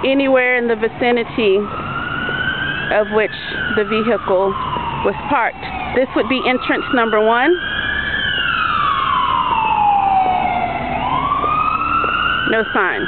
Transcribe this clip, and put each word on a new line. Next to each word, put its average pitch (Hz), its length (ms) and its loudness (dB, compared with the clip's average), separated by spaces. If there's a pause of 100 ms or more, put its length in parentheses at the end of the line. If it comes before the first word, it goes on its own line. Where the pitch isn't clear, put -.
anywhere 262 500 4
in 240 120 0
the 226 100 0
vicinity 226 800 2 (1400)
of 208 240 2
which 214 160 0 (400)
the 220 80 2
vehicle 202 720 0 (480)
was 196 240 -2
parked. 247 320 0 (400)
This 262 160 2
would 233 160 0
be 247 160 0
entrance 254 480 -2
number 226 240 2
one. 233 320 4 (4000)
No 220 160 2
sign. 180 380 0